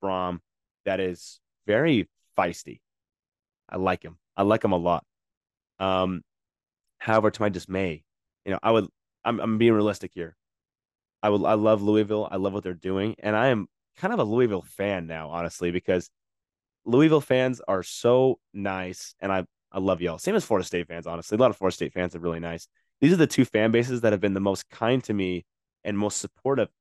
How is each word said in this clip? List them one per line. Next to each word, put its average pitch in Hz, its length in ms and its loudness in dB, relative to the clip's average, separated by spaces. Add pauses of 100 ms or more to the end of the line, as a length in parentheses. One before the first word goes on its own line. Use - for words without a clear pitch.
Brohm 92 360 -2 (460)
that 95 140 -2
is 90 400 -6 (260)
very 113 440 2 (280)
feisty. 87 440 -4 (880)
I 92 80 -8
like 92 260 -2
him. 85 140 -18 (180)
I 98 80 2
like 107 200 2
him 101 100 2
a 90 40 4
lot. 85 280 0 (760)
Um, 92 420 0 (760)
however, 110 340 2
to - 100 -4
my 104 80 2
dismay, 90 540 -6 (420)
you 98 60 -6
know, - 100 -4
I 113 100 2
would, 110 160 2 (360)
I'm, 113 160 -2
I'm 110 180 -2
being 117 160 6
realistic 104 400 0
here. 82 220 -12 (840)
I 107 80 2
would, 101 160 2
I 101 80 4
love 107 280 4
Louisville. 107 480 0
I 98 60 -8
love 95 180 -2
what 98 100 -6
they're 92 100 -6
doing. 95 460 -4
And 107 160 -2
I 120 120 2
am 113 200 0 (300)
kind 202 160 -4
of 214 60 -2
a 131 40 2
Louisville 107 380 0
fan 92 460 -6
now, 80 220 -10
honestly, 85 420 -6
because 90 380 -2 (760)
Louisville 147 360 4
fans 127 460 0
are 92 160 -2
so 127 560 2 (140)
nice. 95 680 -8
And 98 100 -2
I, 95 140 0 (260)
I 98 80 -8
love 92 220 0
y'all. 82 160 -4
Same 202 180 -2
as 196 80 0
Florida 95 240 0
State 87 200 -6
fans, 85 200 -12
honestly. 85 300 -6
A - 20 4
lot 127 100 6
of 101 80 -6
Florida 92 160 0
State 73 200 -6
fans 90 220 -4
are 82 40 -10
really 82 220 -6
nice. 85 260 -10 (320)
These 156 140 6
are 190 40 2
the 156 100 6
two - 180 2
fan 110 260 2
bases 120 300 0
that 113 100 4
have 95 100 2
been 101 120 2
the 98 80 0
most 98 280 -2
kind 120 360 -2
to 107 80 -4
me 92 320 -4 (380)
and 101 140 -6
most 104 200 -2
supportive 123 520 -2 (120)